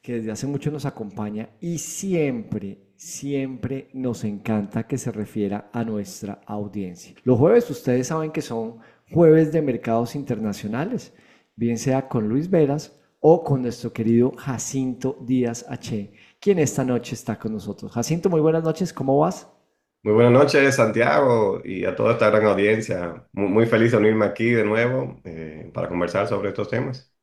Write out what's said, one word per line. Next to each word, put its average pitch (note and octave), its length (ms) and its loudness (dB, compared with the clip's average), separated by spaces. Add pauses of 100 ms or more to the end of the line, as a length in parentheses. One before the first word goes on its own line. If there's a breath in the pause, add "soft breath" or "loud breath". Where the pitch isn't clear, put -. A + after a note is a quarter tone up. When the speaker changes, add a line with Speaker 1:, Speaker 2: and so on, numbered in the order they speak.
Speaker 1:
que A#2+ 140 -8
desde A2 140 -6
hace G#2+ 160 -8
mucho C#3+ 240 -4
nos C#3+ 140 -8
acompaña C3+ 640 -8 (100)
y E3+ 200 -6
siempre, B2 1000 -4 (160)
siempre C3+ 960 -8
nos B2+ 300 -6
encanta G#2 640 -4
que C3+ 120 -6
se B2 120 -6
refiera G2+ 600 -6
a A#2 120 -4
nuestra G2+ 640 -8
audiencia. G2+ 680 -10 (100)
Los B2 140 4
jueves, G#3+ 320 6
ustedes B2+ 380 -2
saben D#3+ 220 -4
que D#3 120 -6
son A2+ 380 -8 (300 soft breath)
jueves D#3+ 420 6
de D#3+ 100 0
mercados A#2 520 -2
internacionales, A#2 1000 -6 (420 soft breath)
bien A#2 220 0
sea C3 300 0
con G#2+ 200 -2
Luis D3+ 220 -2
Veras D#3 500 2 (200)
o E3 220 6
con C#3 200 0
nuestro A#2 320 -6
querido A#2 420 4
Jacinto C3 840 -6
Díaz A#2+ 440 -2
H, G#2+ 460 -10 (260 soft breath)
quien G3 200 2
esta C#3 260 0
noche B2 300 -2
está - 240 -8
con A2 160 -8
nosotros. G2+ 360 -10
Jacinto, D#3+ 380 -2
muy E3 140 2
buenas D#3+ 200 2
noches, D#3+ 300 -2
¿cómo C3+ 260 0
vas? E3+ 300 0 (560)
Speaker 2:
Muy G#2+ 100 2
buenas A#2+ 180 8
noches, C#3 420 6
Santiago, A#2 880 2
y F#2+ 200 -6
a F#2+ 100 0
toda A2+ 200 2
esta A#2 140 4
gran G#2+ 180 4
audiencia. G2 840 0
Mu-, G2 160 -2
muy A2 180 4
feliz A#2 260 4
de A#2 60 4
unirme G#2+ 260 4
aquí A2 260 -2
de A2+ 140 2
nuevo, A#2+ 580 -2
eh, D#2+ 500 -14
para E2+ 160 -6
conversar F2 380 -2
sobre G2+ 220 -4
estos G2+ 200 -6
temas. B2+ 540 -8